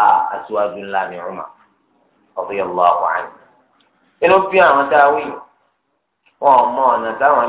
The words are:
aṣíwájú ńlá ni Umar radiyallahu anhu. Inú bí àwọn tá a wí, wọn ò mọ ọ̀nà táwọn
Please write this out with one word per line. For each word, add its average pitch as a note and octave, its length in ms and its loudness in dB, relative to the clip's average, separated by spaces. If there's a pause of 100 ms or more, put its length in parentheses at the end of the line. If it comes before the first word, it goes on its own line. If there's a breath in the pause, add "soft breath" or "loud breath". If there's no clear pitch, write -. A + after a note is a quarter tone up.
(300)
aṣíwájú G#2 480 -6
ńlá G2 280 -6
ni F2+ 140 -12
Umar F2 300 -12 (880)
radiyallahu F2+ 680 -2
anhu. E2+ 260 -6 (920)
Inú F3+ 200 4
bí F#3 180 -2
àwọn C#3+ 280 4
tá D3+ 100 2
a C#3+ 140 6
wí, D3+ 120 -4 (1160)
wọn C#3 120 4
ò B2 120 4
mọ C3 220 -2
ọ̀nà A2+ 260 0
táwọn C3 360 2